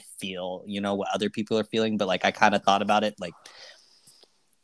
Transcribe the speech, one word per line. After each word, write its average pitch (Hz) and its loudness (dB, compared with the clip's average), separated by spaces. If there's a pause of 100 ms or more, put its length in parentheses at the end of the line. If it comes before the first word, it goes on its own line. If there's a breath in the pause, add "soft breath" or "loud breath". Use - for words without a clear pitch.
(200)
feel, 92 -8
you 101 -4
know, 101 0
what 98 -4
other 101 -2
people 110 -2
are 107 0
feeling, 110 0
but, 101 0
like, 92 0
I 98 4
kinda 101 4
thought 101 4
about 104 2
it, 107 -2
like, 87 -8 (1300 soft breath)